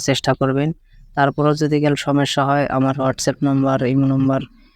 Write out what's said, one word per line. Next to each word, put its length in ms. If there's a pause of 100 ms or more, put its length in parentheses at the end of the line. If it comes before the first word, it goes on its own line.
চেষ্টা 320
করবেন। 280 (480)
তারপরেও 460
যদি 220
গেল 100 (120)
সমস্যা 420
হয়, 160 (120)
আমার 180 (100)
WhatsApp 420
নাম্বার, 320 (140)
ইমো 200
নাম্বার 280 (360)